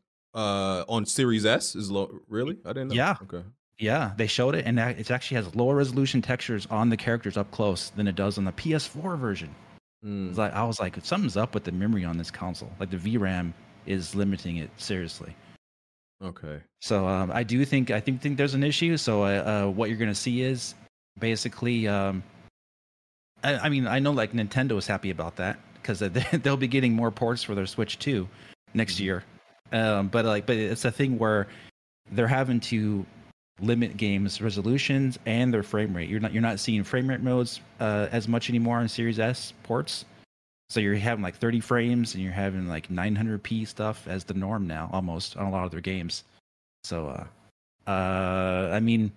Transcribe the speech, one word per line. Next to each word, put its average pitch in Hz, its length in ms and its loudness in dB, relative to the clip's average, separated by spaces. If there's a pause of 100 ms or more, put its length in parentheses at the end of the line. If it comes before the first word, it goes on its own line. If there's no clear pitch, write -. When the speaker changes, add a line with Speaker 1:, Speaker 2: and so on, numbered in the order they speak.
(340)
Speaker 1:
uh, 98 540 0
on 110 180 0
Series 117 400 4
S 120 300 2
is 101 160 -6
low. 101 360 -2
Really? 127 380 -4
I 85 40 -12
didn't 131 200 -6
know. 131 60 -2
Speaker 2:
Yeah. 160 280 4
Speaker 1:
Okay. 87 200 -10 (360)
Speaker 2:
Yeah, 110 380 0
they 110 80 2
showed 131 300 2
it, 151 100 -2
and 117 140 2
that, 120 200 0
it 113 120 -4
actually 127 240 -2
has 95 200 -2
lower 123 200 4
resolution 135 440 2
textures 117 520 -2
on 113 180 4
the 113 80 2
characters 113 400 -2
up 101 140 -4
close 101 400 0
than 104 160 -2
it 92 80 0
does 101 240 0
on 98 40 0
the 92 100 0
P 160 200 -2
S 151 140 0
four 170 300 -6
version. 92 360 -4 (500)
Speaker 1:
Mm. 101 260 -6
Speaker 2:
It's 90 100 -6
like, 104 140 2
I 104 100 0
was 117 160 -2
like, 95 240 -4
"Something's 175 340 0
up 110 160 0
with 104 100 -2
the 87 80 -6
memory 98 320 0
on 85 140 -2
this 85 140 -6
console." - 480 -8
Like, 95 100 -4
the 92 80 -4
V 110 200 0
ram 92 360 0 (320)
is 92 300 -4
limiting 95 420 0
it 78 200 -8
seriously. 87 580 -6 (880)
Speaker 1:
Okay. 80 360 -10 (220)
Speaker 2:
So, 98 260 2
um, 92 240 2
I 120 120 0
do 120 220 2
think, 135 260 2
I 107 80 2
think, 131 200 -2
think 143 180 -2
there's 139 180 2
an 139 80 4
issue. 160 340 2
So, 107 260 2
uh, 101 440 2
uh, - 20 2
what 104 200 0
you're 110 100 -2
gonna 107 160 0
see 123 260 0
is 127 320 -2 (460)
basically, 113 680 0
um, 98 360 0 (1200)
I, 139 160 2
I 143 100 0
mean, 135 160 2
I 117 140 2
know, 143 120 2
like, 113 220 0
Nintendo 117 460 0
is - 80 -6
happy 95 240 -2
about 82 240 -6
that 92 240 -4 (240)
'cause 95 160 -2
they, 101 100 0
<laughs> 123 320 0
they'll 139 160 2
be 131 100 0
getting 123 260 4
more 113 180 2
ports 117 320 0
for 107 100 -6
their 95 140 -2
Switch - 320 -4
two 101 280 -2 (460)
next 101 220 0
Speaker 1:
Mm-hmm. 98 80 -2
Speaker 2:
year. 95 200 -2 (480)
Um, 107 360 2
but, 113 180 2
like, 104 220 0
but 120 100 2
it's 110 280 -2
a 120 60 2
thing 131 280 0
where 107 280 4 (640)
they're 113 160 2
having 127 340 2
to 104 440 0 (540)
limit 113 380 0
games' 101 440 0
resolutions 123 840 2
and 120 280 2
their 104 100 4
frame 104 320 0
rate. 82 140 -4
You're 104 100 -2
not, 107 140 -2
you're 110 80 2
not 113 180 0
seeing 107 240 0
frame 131 260 0
rate 131 120 -2
modes, 127 400 0 (180)
uh, 104 320 0
as 113 160 0
much 117 220 0
anymore 117 280 2
on 117 100 2
Series 117 320 -2
S 120 340 -2 (100)
ports. - 420 -2 (640)
So 113 120 0
you're 101 140 4
having, 104 280 0
like, 90 140 -4
thirty 117 240 2
frames 120 520 2
and 95 80 -4
you're 92 120 -4
having, 95 340 -2
like, 80 220 -6
nine 92 260 0
hundred 107 260 -2
P 110 220 -4
stuff 107 440 -6
as 90 180 -6
the 98 80 -6
norm 98 340 -2
now, 82 240 -6
almost, 90 460 -4
on 98 80 -2
a 98 40 -2
lot 92 140 0
of 87 80 -4
their 82 80 -8
games. 87 460 -6 (580)
So, 82 240 -4
uh, - 840 -12
uh, 92 840 2
I 107 80 2
mean, 113 360 4